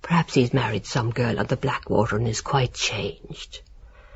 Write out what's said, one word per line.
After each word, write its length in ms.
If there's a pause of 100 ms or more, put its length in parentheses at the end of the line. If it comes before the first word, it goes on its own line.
Perhaps 320
he's 200
married 320
some 240
girl 280
on 80
the 100
Blackwater 600
and 120
is 120
quite 340
changed. 880 (540)